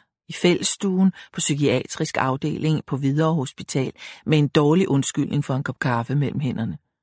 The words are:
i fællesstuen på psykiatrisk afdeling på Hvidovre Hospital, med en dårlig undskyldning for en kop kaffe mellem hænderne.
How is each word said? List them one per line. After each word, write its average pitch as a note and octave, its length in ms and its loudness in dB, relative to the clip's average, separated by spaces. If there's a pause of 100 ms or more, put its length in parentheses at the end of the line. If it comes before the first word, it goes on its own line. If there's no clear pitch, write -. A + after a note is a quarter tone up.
(280)
i D#3+ 60 -14
fællesstuen F#3 800 2 (200)
på - 60 -8
psykiatrisk C#3+ 760 0
afdeling D3 680 -2
på C#3 120 -4
Hvidovre D3 380 2
Hospital, C3+ 560 -4 (340)
med D#3 120 2
en D3 100 4
dårlig D#3+ 420 4
undskyldning C#3 560 0
for C3+ 100 -2
en C3+ 80 -2
kop - 160 -8
kaffe A#2+ 360 -2
mellem C#3 240 0
hænderne. C3 380 -4 (260)